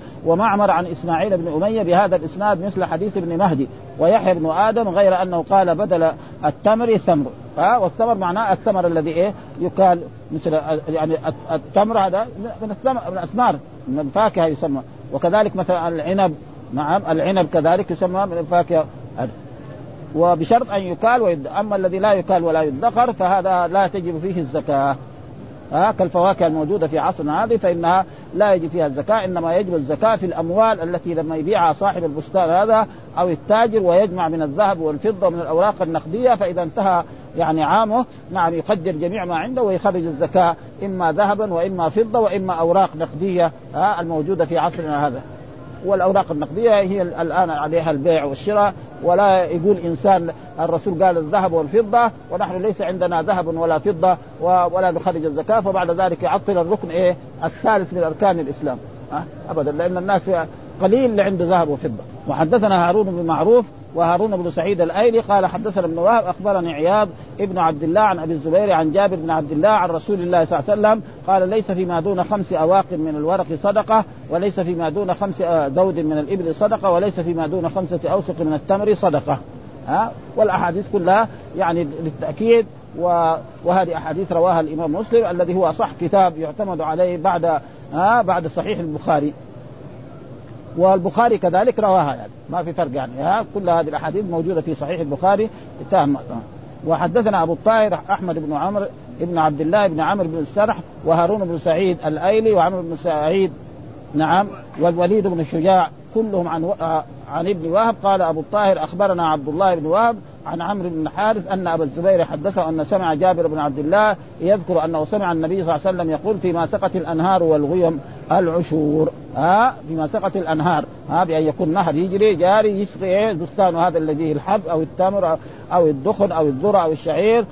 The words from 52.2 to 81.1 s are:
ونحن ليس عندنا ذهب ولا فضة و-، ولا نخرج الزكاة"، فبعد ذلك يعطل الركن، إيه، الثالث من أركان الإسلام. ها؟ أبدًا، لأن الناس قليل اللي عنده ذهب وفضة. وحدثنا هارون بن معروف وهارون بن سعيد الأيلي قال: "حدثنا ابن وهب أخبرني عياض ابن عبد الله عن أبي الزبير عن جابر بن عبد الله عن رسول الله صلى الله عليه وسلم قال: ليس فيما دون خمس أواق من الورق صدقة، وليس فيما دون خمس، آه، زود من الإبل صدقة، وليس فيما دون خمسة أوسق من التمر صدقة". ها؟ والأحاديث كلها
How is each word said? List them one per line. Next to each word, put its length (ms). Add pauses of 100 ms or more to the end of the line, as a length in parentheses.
ونحن 320
ليس 200
عندنا 400
ذهب 240
ولا 320
فضة 380 (260)
و-، 300
ولا 180
نخرج 340
الزكاة"، 360
فبعد 300
ذلك 320
يعطل 360
الركن، 320
إيه، 260 (280)
الثالث 500
من 80
أركان 380
الإسلام. 380 (340)
ها؟ 120 (260)
أبدًا، 220
لأن 260
الناس 320 (520)
قليل 220
اللي 180
عنده 220
ذهب 240
وفضة. 360 (240)
وحدثنا 600
هارون 180
بن 200
معروف 380 (300)
وهارون 420
بن 140
سعيد 300
الأيلي 400
قال: 260
"حدثنا 400
ابن 120
وهب 260
أخبرني 480
عياض 360 (320)
ابن 180
عبد 240
الله 180
عن 180
أبي 140
الزبير 400
عن 200
جابر 240
بن 140
عبد 220
الله 160
عن 200
رسول 320
الله 240
صلى 140
الله 120
عليه 100
وسلم 220 (240)
قال: 220
ليس 220
فيما 300
دون 240
خمس 280
أواق 400
من 240
الورق 300 (160)
صدقة، 420 (260)
وليس 300
فيما 280
دون 260
خمس، 260
آه، 280
زود 300
من 200
الإبل 360
صدقة، 360
وليس 300
فيما 260
دون 220
خمسة 360
أوسق 360
من 140
التمر 400
صدقة". 440 (480)
ها؟ 260 (240)
والأحاديث 560
كلها 360 (280)